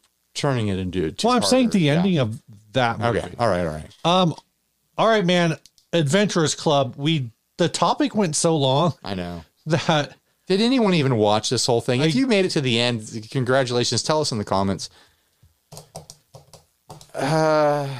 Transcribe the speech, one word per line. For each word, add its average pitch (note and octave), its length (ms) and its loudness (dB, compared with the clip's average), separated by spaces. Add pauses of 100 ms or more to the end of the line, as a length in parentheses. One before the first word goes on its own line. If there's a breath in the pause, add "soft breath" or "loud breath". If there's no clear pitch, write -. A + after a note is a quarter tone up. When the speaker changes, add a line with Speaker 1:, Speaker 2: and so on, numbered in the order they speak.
(340)
Speaker 1:
turning B2+ 340 -2
it F#2 120 -2
into F#2 280 -2
a D#2 60 -6 (120)
Speaker 2:
Well, A#3+ 80 2
I'm A#3 100 2
saying B3 260 2
Speaker 1:
two-parter. - 40 -2
Speaker 2:
the G3+ 60 2
Speaker 1:
Yeah. D3 140 4
Speaker 2:
ending F3+ 240 2
of A2+ 240 -2 (320)
that A#2+ 260 0
movie. A2+ 200 0
Speaker 1:
Okay. F2 200 -8
All A#2+ 80 2
right. F2+ 180 0
All D#2 80 -4
right. D#2 120 -10 (180)
Speaker 2:
Um, F3 320 2 (600)
all F3 100 2
right, A3 180 2
man. F3 300 2 (380)
Adventurers E3+ 640 2
Club. C#3 420 0
We, C#3+ 320 -2 (280)
the E3+ 120 2
topic A3 460 0
went F#3 200 0
so E3 220 0
long C#3 440 2
Speaker 1:
I G2+ 140 -8
know. E2+ 300 -10 (220)
Speaker 2:
that D#3 500 -2 (300)
Speaker 1:
Did G3 140 0
anyone A#3 320 2
even C3+ 240 2
watch G#2+ 320 2
this A#2+ 160 -2
whole A#2 160 2
thing? B2+ 200 0
If D3+ 60 2
Speaker 2:
I - 20 2
Speaker 1:
you B3+ 180 0
made G3+ 180 2
it F3+ 40 -4
to D#3+ 120 -2
the C3 180 0
end, A2+ 520 -4
congratulations. B2 720 0
Tell D#3 180 0
us C#3 100 -4
in B2 60 -4
the G#2 80 -4
comments. G2 460 -2 (2250 soft breath)
Uh, D3+ 760 0 (120)